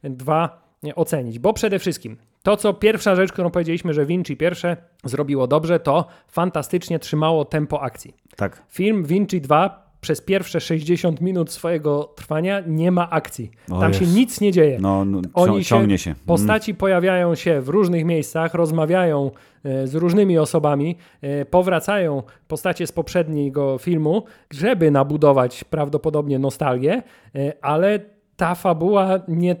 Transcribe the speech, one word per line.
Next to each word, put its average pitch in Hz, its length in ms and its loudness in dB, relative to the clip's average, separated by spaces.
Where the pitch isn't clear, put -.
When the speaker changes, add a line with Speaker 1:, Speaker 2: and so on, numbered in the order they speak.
Speaker 1:
dwa 147 600 -2
ocenić. 127 440 -4
Bo 185 140 0
przede 202 260 -2
wszystkim 120 380 -8
to, 202 140 2
co 208 160 0
pierwsza 208 420 2
rzecz, 185 160 2
którą 175 180 -2
powiedzieliśmy, 165 440 -2
że 147 120 0
Vinci 160 320 -4
pierwsze 175 400 -2
zrobiło 139 440 -2
dobrze, 160 320 2
to 160 260 2
fantastycznie 170 720 -2
trzymało 156 460 0
tempo 151 360 -2
akcji. - 320 -10
Speaker 2:
Tak. - 340 -6
Speaker 1:
Film 202 340 0
Vinci 185 380 0
dwa 156 420 2
przez - 200 -2
pierwsze 190 400 -2
sześćdziesiąt 165 600 -2
minut 175 300 -2
swojego 147 520 -2
trwania 180 640 -4
nie 160 240 0
ma 175 180 0
akcji. 156 420 -4
Speaker 2:
O 87 80 -2
Speaker 1:
Tam 95 140 4
się - 120 2
Speaker 2:
Jezu. 175 120 4
Speaker 1:
nic 240 240 2
nie 208 100 4
dzieje. 156 300 4
Speaker 2:
No, 98 240 2
no, 98 160 -2
Speaker 1:
Oni 120 200 4
Speaker 2:
cią-, 101 60 2
Speaker 1:
się, 92 60 -2
Speaker 2:
ciągnie 107 320 4
się. 90 140 -4
Mm. 71 140 -10
Speaker 1:
postaci 196 500 2
pojawiają 180 600 2
się 151 260 0
w 127 80 -8
różnych 175 360 2
miejscach, 165 480 -2
rozmawiają, 160 760 0
e, 135 240 -4
z 131 80 -6
różnymi 175 420 2
osobami, 151 600 0
e, 143 240 -4
powracają 175 800 0
postacie 170 400 -4
z - 40 -10
poprzedniego 147 840 -2
filmu, 160 460 0
żeby 165 400 2
nabudować 139 720 2
prawdopodobnie 147 760 -2
nostalgię, 139 640 -2
e, 139 260 -4
ale 180 380 0
ta 175 200 -2
fabuła 190 720 2
nie 175 340 0